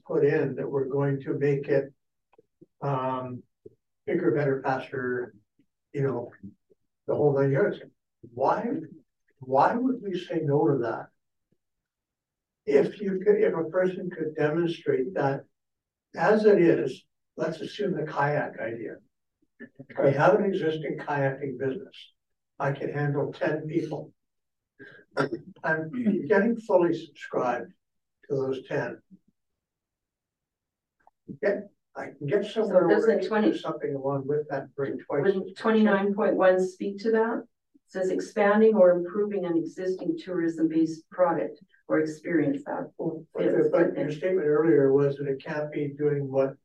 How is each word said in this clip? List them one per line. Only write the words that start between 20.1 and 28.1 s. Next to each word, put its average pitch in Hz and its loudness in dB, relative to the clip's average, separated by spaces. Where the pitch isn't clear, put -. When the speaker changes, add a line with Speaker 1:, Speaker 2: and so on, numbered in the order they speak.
Speaker 1:
have 160 4
an 202 0
existing 156 -2
kayaking 139 -4
business. - -8
I 139 -2
can - -6
handle 143 -2
ten 165 -4
people. - -4
I'm 160 0
getting 214 4
fully 175 4
subscribed - -6